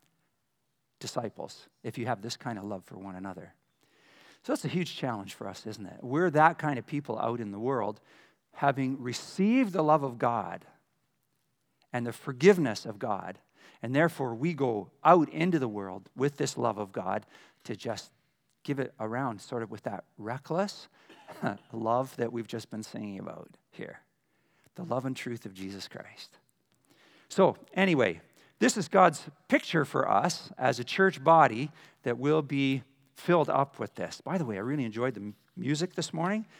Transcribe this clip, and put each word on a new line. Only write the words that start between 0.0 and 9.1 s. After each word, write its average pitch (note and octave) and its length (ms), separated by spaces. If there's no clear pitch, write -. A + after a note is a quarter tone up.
disciples, - 640
if A2+ 160
you A#2 80
have A2+ 160
this A#2 140
kind A#2 200
of F#2+ 60
love G2+ 220
for - 120
one F#2+ 200
another." F#2 380
So B3+ 80
that's - 120
a D3+ 40
huge F3 260
challenge G#2 400
for G#2 140
us, - 180
isn't G#2 200
it? F#2 180
We're D#3 260
that D#3 260
kind D3 220
of A2 80
people C3+ 320
out A#2 220
in G#2 100
the G2+ 80
world, A2 420
having C3+ 500
received G3 720